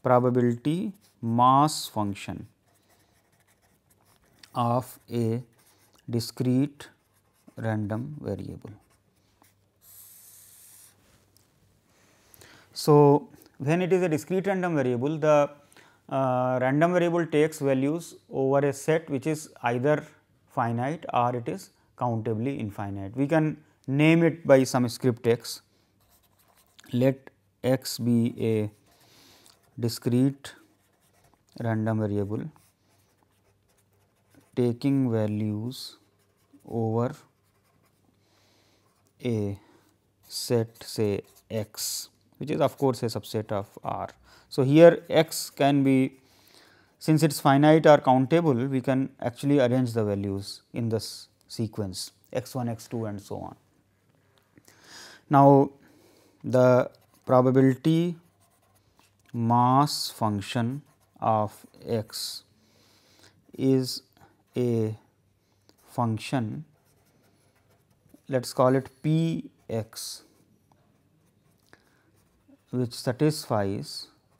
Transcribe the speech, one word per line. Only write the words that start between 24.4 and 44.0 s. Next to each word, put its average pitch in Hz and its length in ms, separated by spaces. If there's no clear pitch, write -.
by 135 200
some 123 240
script 120 360
x. - 360
Let 131 380
x 127 360
be 117 380
a 110 320
discrete 123 760
random 110 380
variable 104 520
taking 127 520
values 107 840
over 117 460
a 104 340
set, - 560
say, 104 380
x, - 600
which 135 140
is 160 100
of 135 160
course 131 240
a 120 60
subset 107 440
of 101 160
R. 98 260